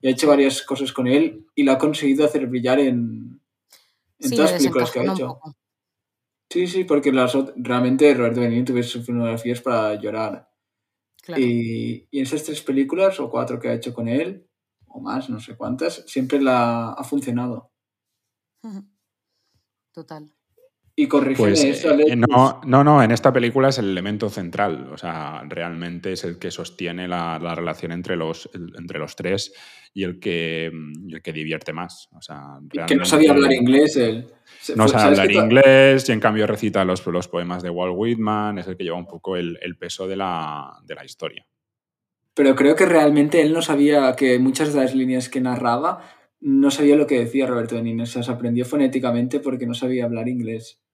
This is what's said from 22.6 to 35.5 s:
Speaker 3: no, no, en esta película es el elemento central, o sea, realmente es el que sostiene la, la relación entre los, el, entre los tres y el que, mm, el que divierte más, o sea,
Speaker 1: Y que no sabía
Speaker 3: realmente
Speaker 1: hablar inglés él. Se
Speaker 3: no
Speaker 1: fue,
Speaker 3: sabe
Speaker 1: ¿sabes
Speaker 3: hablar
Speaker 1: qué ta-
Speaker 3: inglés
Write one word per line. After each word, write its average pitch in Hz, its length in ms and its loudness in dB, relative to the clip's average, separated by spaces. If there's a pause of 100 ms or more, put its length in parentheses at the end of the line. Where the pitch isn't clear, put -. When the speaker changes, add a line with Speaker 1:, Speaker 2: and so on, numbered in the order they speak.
Speaker 3:
no, 135 200 4
no, 147 180 6
en 110 80 2
esta 123 220 2
película 127 340 2
es 135 120 0
el 101 100 -2
elemento 101 400 -4
central, 87 640 -6
o 78 40 -16
sea, 78 520 -10
realmente 85 640 -8
es 90 100 -10
el 87 160 -8
que 87 120 -8
sostiene 87 580 -10
la, 85 280 -6
la 85 160 -8
relación 82 380 -8
entre 87 240 -8
los, 80 380 -8
el, 87 240 -16
entre 87 220 -14
los 78 180 -12
tres 92 360 -6 (400)
y 98 100 -6
el 90 180 -8
que, 82 520 -6
mm, 80 420 -16
el 80 60 -16
que 82 120 -12
divierte 78 400 -8
más, 87 400 -14
o 82 80 -20
sea, 71 380 -18 (120)
Speaker 1:
Y - 140 -6
que 196 100 0
no - 80 0
sabía 151 300 6
Speaker 3:
realmente 139 240 4
Speaker 1:
hablar 120 40 0
inglés 143 360 4
él. 117 300 -2 (340)
Se - 160 -8
Speaker 3:
no 107 60 4
Speaker 1:
fue, 107 100 6
Speaker 3:
sabe 107 80 4 (140)
Speaker 1:
¿sabes 98 40 4
Speaker 3:
hablar 98 80 4
Speaker 1:
qué 98 60 4
ta- 101 100 4
Speaker 3:
inglés 135 640 8